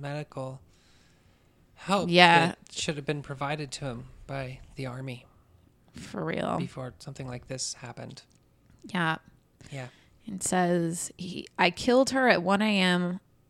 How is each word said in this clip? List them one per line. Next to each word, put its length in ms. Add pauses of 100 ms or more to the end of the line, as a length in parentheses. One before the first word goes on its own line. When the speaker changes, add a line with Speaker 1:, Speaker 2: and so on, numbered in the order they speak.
Speaker 1:
medical 580 (1160)
help 340
Speaker 2:
Yeah. 380
Speaker 1:
that 100 (140)
should 240
have 100
been 160
provided 520
to 120
him 200 (220)
by 320 (160)
the 100
army 400 (680)
Speaker 2:
For 320
real. 320
Speaker 1:
before 420
something 280
like 200
this 280
happened. 480 (640)
Speaker 2:
Yeah. 320 (540)
Speaker 1:
Yeah. 160 (400)
Speaker 2:
It 160
says, 760
he, 300 (100)
"I 120
killed 400
her 180
at 140
one 200
A 180
M 400 (300)